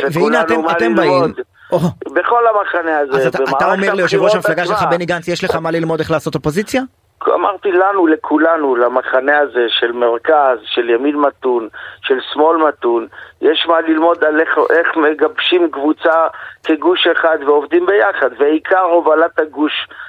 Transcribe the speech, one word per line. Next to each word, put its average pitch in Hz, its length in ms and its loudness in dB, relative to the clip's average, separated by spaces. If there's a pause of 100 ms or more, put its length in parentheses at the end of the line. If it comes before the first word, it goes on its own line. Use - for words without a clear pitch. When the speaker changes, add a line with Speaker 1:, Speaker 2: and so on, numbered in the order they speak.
Speaker 1:
לכולנו 170 200 0
Speaker 2:
והנה - 160 2
אתם, 160 200 0
Speaker 1:
מה 165 100 0
Speaker 2:
אתם - 120 0
Speaker 1:
ללמוד. - 120 0
Speaker 2:
באים. 127 360 2 (400)
או. 170 60 2 (360)
Speaker 1:
בכל 220 320 2
המחנה 175 520 0
הזה, 139 140 -2
Speaker 2:
אז 135 140 2
אתה, - 120 -2
אתה 135 60 0 (120)
Speaker 1:
במערכת 190 260 0
Speaker 2:
אומר 196 120 0
ליושב 170 280 0
ראש 208 120 4
Speaker 1:
הבחירות 165 240 -2
Speaker 2:
המפלגה 175 80 0
שלך, 208 120 -2
Speaker 1:
עצמה. 165 120 0
Speaker 2:
בני 175 160 -2
גנץ, 170 220 -4
"יש 175 160 -4
לך 175 120 -2
מה 160 140 -4
ללמוד 160 300 -2
איך 156 100 -4
לעשות 156 240 -2
אופוזיציה"? 175 480 -4 (520)
Speaker 1:
אמרתי 202 380 -2
לנו, 185 340 2
לכולנו, 156 720 0
למחנה 127 600 0
הזה 123 300 0
של 120 240 -2
מרכז, 123 720 2
של 120 260 -2
ימין 139 260 0
מתון, 131 520 -2 (340)
של 135 120 0 (180)
שמאל 160 240 2 (120)
מתון, 120 380 -2 (360)
יש 151 260 2
מה 165 120 2
ללמוד 165 440 2
על 156 160 2
איך, 156 80 0 (220)
איך 165 260 0
מגבשים 156 720 0
קבוצה 151 420 -2 (520)
כגוש 165 420 0
אחד 160 400 2
ועובדים 147 400 2
ביחד, 196 420 0 (100)
ועיקר 156 420 2
הובלת 165 580 2
הגוש 151 340 -2 (360)